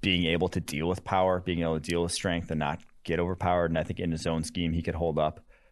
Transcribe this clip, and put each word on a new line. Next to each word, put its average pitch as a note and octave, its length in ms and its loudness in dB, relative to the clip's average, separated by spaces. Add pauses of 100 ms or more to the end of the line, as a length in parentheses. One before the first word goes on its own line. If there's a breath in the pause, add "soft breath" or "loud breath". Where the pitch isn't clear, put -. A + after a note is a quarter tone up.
being F2+ 240 4
able E2+ 240 4
to F#2+ 100 -2
deal D#2 280 -2
with F#2 160 -2
power, F#2 360 4
being F2 220 -2
able D#2+ 180 0
to C#2+ 120 -10
deal E2+ 120 2
with E2+ 80 -2
strength E2+ 400 -2
and D#2 80 -2
not D2+ 220 -2 (220)
get E2+ 160 -2
overpowered. F2 520 2
And E2 60 0
I D#2 60 2
think - 160 -6
in F2 120 -2
his D#2+ 160 -4
own D#2+ 160 0
scheme, E2 300 -2
he E2+ 80 0
could E2 140 -2
hold E2 240 0
up. D#2 200 0 (320 soft breath)